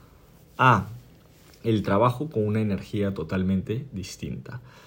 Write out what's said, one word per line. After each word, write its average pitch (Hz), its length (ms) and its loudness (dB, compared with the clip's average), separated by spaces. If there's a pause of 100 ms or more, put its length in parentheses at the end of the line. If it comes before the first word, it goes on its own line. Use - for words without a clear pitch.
(580)
a 123 300 6 (760)
el 110 220 2
trabajo 123 460 2
con 107 180 0
una 110 120 0
energía 101 540 -2
totalmente 95 760 -2
distinta. - 680 -10 (260)